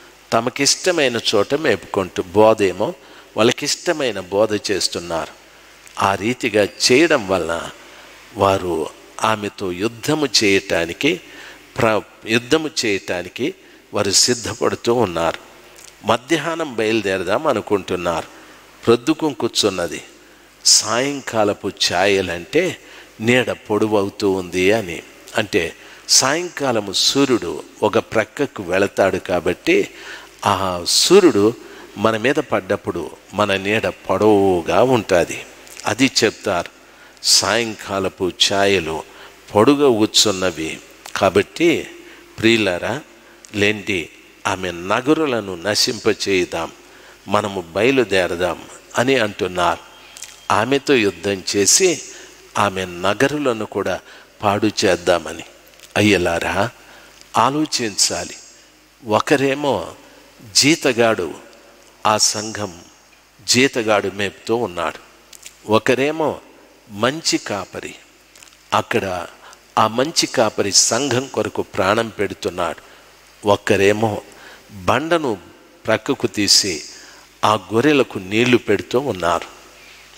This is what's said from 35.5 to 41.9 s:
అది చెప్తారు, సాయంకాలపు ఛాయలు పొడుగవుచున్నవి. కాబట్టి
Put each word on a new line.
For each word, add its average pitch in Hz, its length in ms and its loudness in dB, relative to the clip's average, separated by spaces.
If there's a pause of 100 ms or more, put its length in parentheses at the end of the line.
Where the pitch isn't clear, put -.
అది 120 240 0 (140)
చెప్తారు, 95 460 -2 (520)
సాయంకాలపు 98 1120 0 (200)
ఛాయలు 92 500 0 (520)
పొడుగవుచున్నవి. 104 1300 2 (360)
కాబట్టి 175 720 2 (480)